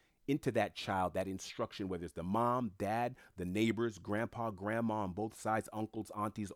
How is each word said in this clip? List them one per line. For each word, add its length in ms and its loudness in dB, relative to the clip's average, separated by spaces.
into 240 2
that 240 2
child, 380 2
that 140 0
instruction, 600 -4
whether 160 -2
it's 100 -8
the 80 -6
mom, 560 2
dad, 380 0
the 80 -2
neighbors, 520 2
grandpa, 520 -2
grandma 540 0
on 100 -2
both 260 -4
sides, 320 0
uncles, 460 -6
aunties, 380 -2